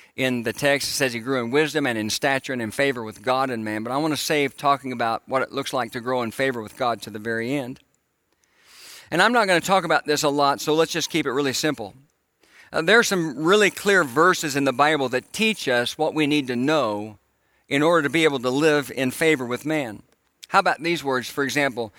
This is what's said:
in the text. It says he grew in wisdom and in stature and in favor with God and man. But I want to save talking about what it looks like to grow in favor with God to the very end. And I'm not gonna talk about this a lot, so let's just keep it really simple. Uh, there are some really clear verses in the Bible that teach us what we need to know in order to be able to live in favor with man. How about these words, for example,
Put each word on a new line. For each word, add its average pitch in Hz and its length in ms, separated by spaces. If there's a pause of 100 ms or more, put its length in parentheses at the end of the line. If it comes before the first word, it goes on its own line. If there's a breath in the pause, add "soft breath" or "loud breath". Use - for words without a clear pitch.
(140 loud breath)
in 123 300
the 113 80
text. 139 340
It - 60
says 131 200
he 120 60
grew 123 240
in 117 80
wisdom 147 360
and 117 120
in 107 120
stature 135 420
and 123 100
in 107 80
favor 135 320
with 107 200
God 131 280
and 113 140
man. 107 180
But 117 100
I 135 40
want 156 160
to 131 60
save 147 380
talking 139 360
about 117 340
what 131 160
it - 80
looks 131 220
like 120 200
to 127 80
grow 123 220
in 113 80
favor 131 320
with 104 140
God 117 260
to 113 80
the 107 80
very 113 360
end. 135 260 (1300 loud breath)
And 165 100
I'm 214 120
not 226 160
gonna 175 120
talk 185 240
about 160 220
this 147 160
a 151 60
lot, 139 320
so 151 140
let's 160 180
just 160 180
keep 151 160
it 127 60
really 135 220
simple. 120 400 (760 soft breath)
Uh, 160 100
there 196 160
are 233 40
some 160 420
really 196 260
clear 196 340
verses 151 500
in 139 100
the 135 80
Bible 143 360
that 123 240
teach 220 360
us 120 300
what 156 160
we 151 120
need 147 200
to 123 80
know 113 640 (500)
in 139 140
order 165 200
to 143 80
be 160 140
able 143 140
to 123 120
live 147 440
in 127 160
favor 156 340
with 120 220
man. 143 360 (460)
How 190 120
about 180 220
these 165 200
words, 127 260
for - 140
example, 123 560